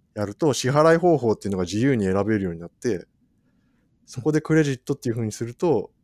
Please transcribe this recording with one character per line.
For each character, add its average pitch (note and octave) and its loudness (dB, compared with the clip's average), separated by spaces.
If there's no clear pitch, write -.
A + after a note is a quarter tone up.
や G#2 -4
る G2+ -10
と、 D#3 0
支 B2+ -2
払 D#3 6
い - 0
方 E3+ 4
法 A#2+ 0
っ G2+ 0
て - -10
い - -4
う - -2
の F#2+ -2
が F#2 -2
自 F2+ -4
由 C3 2
に G#2+ 0
選 F#2+ 0
べ A2 0
る F#2+ -2
よ F2+ -4
う - -10
に E2 -12
な E2+ -14
っ - -18
て、 G2 -6
そ - -14
こ D3+ 0
で D3+ 0
ク D#3+ 0
レ D#3 4
ジ C#3+ -2
ッ B2+ -4
ト - -8
っ C#3 -4
て - -8
い A#2 -2
う - -4
風 A#2 -4
に G#2+ -4
す - -10
る A#2+ -14
と、 D3 -2